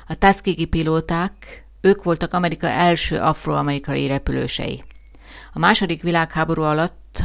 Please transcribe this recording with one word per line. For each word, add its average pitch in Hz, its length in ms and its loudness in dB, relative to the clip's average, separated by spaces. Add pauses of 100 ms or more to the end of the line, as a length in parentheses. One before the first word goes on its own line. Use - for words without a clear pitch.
A 165 80 -8
Tuskegee 190 500 2
pilóták, 165 1000 -2 (160)
ők 196 220 4
voltak 170 300 0
Amerika 175 340 0
első 170 480 2
afroamerikai 143 920 -2
repülősei. 131 760 -4 (680)
A - 60 -8
második 170 420 2
világháború 165 600 0
alatt, 156 640 -2